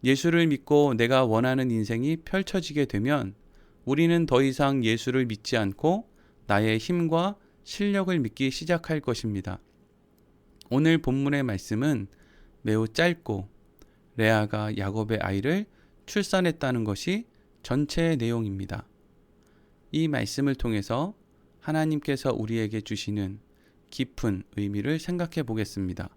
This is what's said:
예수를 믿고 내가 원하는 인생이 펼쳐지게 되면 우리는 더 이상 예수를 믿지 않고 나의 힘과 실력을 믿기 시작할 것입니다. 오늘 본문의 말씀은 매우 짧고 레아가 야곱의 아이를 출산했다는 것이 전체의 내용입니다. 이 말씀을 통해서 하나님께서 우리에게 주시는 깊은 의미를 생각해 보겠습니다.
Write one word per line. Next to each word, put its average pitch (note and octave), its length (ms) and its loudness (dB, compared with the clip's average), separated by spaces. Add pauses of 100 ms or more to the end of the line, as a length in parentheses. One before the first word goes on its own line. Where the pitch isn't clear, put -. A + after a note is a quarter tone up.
예수를 E3 440 4
믿고 D3 480 4
내가 B2 300 4
원하는 B2+ 460 2
인생이 A#2 460 0
펼쳐지게 D#3+ 680 -2
되면 A2+ 480 -2 (520)
우리는 E3 400 4
더 C3 180 6
이상 C3+ 400 2
예수를 A#2+ 420 0
믿지 A2+ 320 -2
않고 D3+ 520 0 (380)
나의 A2 300 2
힘과 E3+ 600 0 (260)
실력을 G3 560 0
믿기 C3 320 -2
시작할 E3 480 -2
것입니다. G#2 600 -4 (1080)
오늘 D#3 280 4
본문의 C#3 460 0
말씀은 A2 640 -2 (540)
매우 A2 260 0
짧고 A2+ 600 -2 (680)
레아가 G#2+ 600 2
야곱의 G#2 440 -2
아이를 B2+ 440 -2 (400)
출산했다는 E3 800 0
것이 D#3+ 420 -2 (380)
전체의 D3+ 540 0
내용입니다. A2+ 680 -4 (1040)
이 D#3+ 160 2
말씀을 C3+ 480 0
통해서 A#2+ 600 -2 (440)
하나님께서 D3+ 720 -2
우리에게 A2 480 -2
주시는 G#2 580 -6 (520)
깊은 G#2 520 -4 (140)
의미를 G2+ 420 -2
생각해 E3+ 440 -4
보겠습니다. G2 720 -6